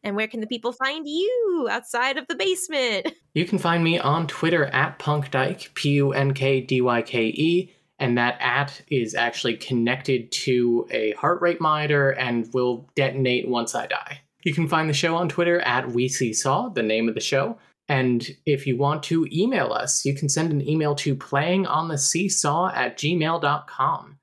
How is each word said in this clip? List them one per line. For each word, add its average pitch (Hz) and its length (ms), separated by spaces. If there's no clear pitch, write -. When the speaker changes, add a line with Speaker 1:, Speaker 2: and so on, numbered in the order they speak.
Speaker 1:
And 202 120
where 214 120
can 226 120
the 214 80
people 240 240
find 277 340
you 359 640
outside 240 480
of 262 100
the 339 80
basement? 302 800
<laughs> - 40
Speaker 2:
You 170 120
can 185 140
find 170 240
me 165 160
on 156 260
Twitter 160 400
at 135 320
Punkdyke, 139 760
P - 160
U 143 220
N 139 200
K 135 280
D 127 200
Y 120 220
K 117 220
E. 170 480
And 123 180
that 120 220
at 131 500
is 117 240
actually 117 440
connected 123 760
to 120 580
a 110 240
heart 170 280
rate 175 200
monitor 151 500
and 120 420
will 123 420
detonate 127 520
once 117 280
I 117 120
die. - 340
You 156 60
can 156 160
find 160 200
the 151 40
show 165 240
on 175 100
Twitter 170 320
at 123 320
We 123 160
Seesaw, 135 600
the 151 120
name 110 280
of 110 60
the 113 40
show. 135 380
And 127 360
if 139 200
you 127 120
want 143 260
to 165 260
email 170 440
us, - 320
you 139 100
can 143 140
send 160 240
an 139 120
email 147 300
to 143 220
playingontheseesaw 165 1600
at 123 240
gmail 165 440
dot 147 260
com. 143 560